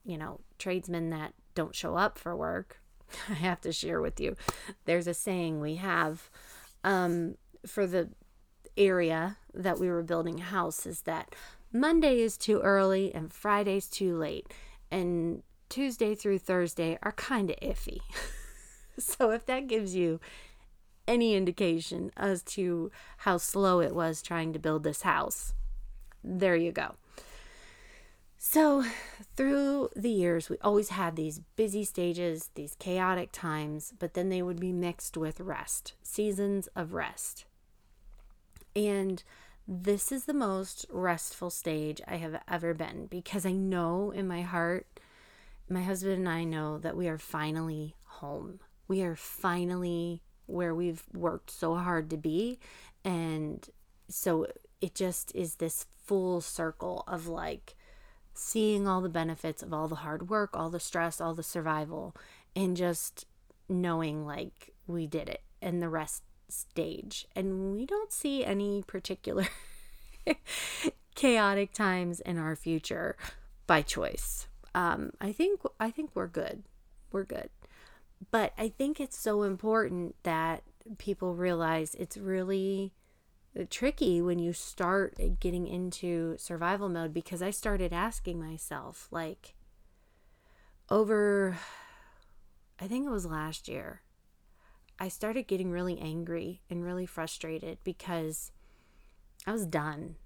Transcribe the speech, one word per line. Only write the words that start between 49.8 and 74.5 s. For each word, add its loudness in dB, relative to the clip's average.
where 0
we've 0
worked -2
so 0
hard 0
to -2
be. 0
And -2
so 2
it -4
just -2
is -2
this -4
full 2
circle -4
of, -4
like, -6
seeing 2
all 4
the 0
benefits -2
of -6
all 0
the -2
hard -6
work, 2
all -2
the -4
stress, -2
all 0
the -6
survival, -4
and 2
just 0
knowing, 0
like, -8
we -2
did -4
it -8
and 0
the 0
rest -4
stage. -6
And -2
we -2
don't -2
see 0
any 0
particular -2
<laughs> 4
chaotic 6
times 2
in -2
our 0
future -2
by 8
choice. -4